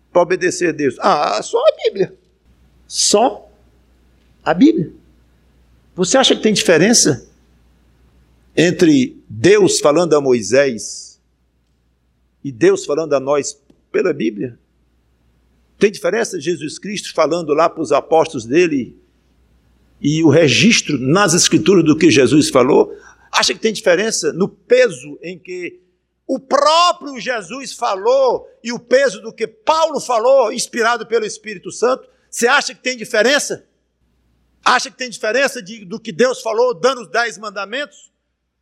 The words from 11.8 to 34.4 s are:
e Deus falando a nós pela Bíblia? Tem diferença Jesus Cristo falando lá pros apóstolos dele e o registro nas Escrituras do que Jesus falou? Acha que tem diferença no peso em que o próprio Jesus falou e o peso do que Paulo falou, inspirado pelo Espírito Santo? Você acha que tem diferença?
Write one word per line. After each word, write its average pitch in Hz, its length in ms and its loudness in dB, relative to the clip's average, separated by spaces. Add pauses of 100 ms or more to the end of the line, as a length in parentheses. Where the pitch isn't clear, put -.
e 143 80 -10
Deus 175 360 2
falando 147 260 -2
a 135 80 2
nós 143 400 -4 (320)
pela 185 220 0
Bíblia? 139 440 -6 (1160)
Tem 208 140 2
diferença 190 500 -4
Jesus 147 380 -8
Cristo 196 340 -12
falando 160 400 0
lá 160 160 2
pros 160 240 -4
apóstolos 139 540 0
dele 147 520 -2 (1040)
e 156 240 0
o 156 60 6
registro 147 680 2
nas 151 360 2
Escrituras 165 500 2
do 151 140 2
que 165 120 4
Jesus 131 380 4
falou? - 480 2 (340)
Acha - 220 0
que 190 80 -8
tem 220 120 -2
diferença 185 600 -2
no 175 160 -2
peso 202 760 -2
em 175 160 -14
que 180 400 -14 (480)
o 269 120 -4
próprio 285 840 0
Jesus 226 540 -10
falou 233 720 -2 (160)
e 233 80 -8
o 233 60 -8
peso 247 420 0
do 214 100 -14
que 220 160 -8
Paulo 311 540 -2
falou, 247 500 2
inspirado 233 560 -4
pelo 220 200 -4
Espírito 196 440 -14
Santo? 254 380 -4 (220)
Você - 160 -4
acha 269 280 0
que - 80 -20
tem 254 140 -6
diferença? 220 680 -2 (960)